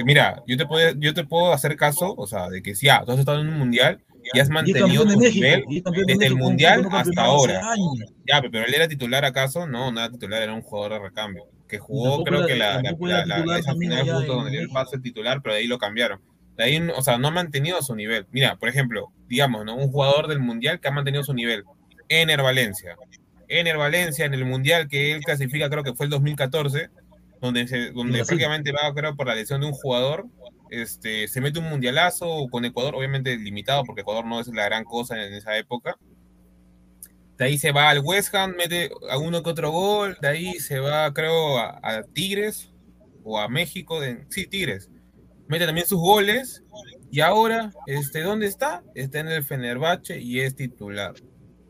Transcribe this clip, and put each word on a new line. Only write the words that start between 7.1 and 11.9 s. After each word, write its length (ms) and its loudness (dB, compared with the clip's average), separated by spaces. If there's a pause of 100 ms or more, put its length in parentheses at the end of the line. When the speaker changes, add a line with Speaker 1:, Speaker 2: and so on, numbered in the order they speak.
Speaker 1:
hasta 120 2
Speaker 2:
hace 80 6
Speaker 1:
ahora. 400 4
Speaker 2:
años. 440 -2 (120)
Speaker 1:
Ya, 140 4
pe-, 100 -2
pero 160 -2
él 80 2
era 140 4
titular, 360 0
¿acaso? 420 -2
No, 260 -4
no 80 -4
era 100 -4
titular, 320 -6
era 120 -4
un 80 -8
jugador 320 -8
de 140 -8
recambio, 360 -10 (220)
que 100 -10
Speaker 2:
Y 20 -8
Speaker 1:
jugó, 240 -6